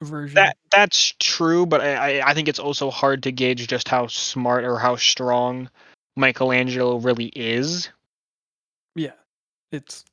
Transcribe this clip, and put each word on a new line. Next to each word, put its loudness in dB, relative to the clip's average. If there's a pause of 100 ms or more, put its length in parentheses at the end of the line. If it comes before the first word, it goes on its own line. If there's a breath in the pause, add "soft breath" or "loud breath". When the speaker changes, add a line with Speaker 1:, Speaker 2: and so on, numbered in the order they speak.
Speaker 1:
version. -8
Speaker 2:
That, 4 (140)
that's 4
true, 2
but 2
I, -2
I, 4
I 4
think 0
it's -2
also -4
hard 0
to -2
gauge -2
just -4
how 0
smart -2
or -2
how 2
strong 0 (460 soft breath)
Michelangelo 2
really 0
is. -4 (1080)
Speaker 1:
Yeah. -6 (580)
It's, -12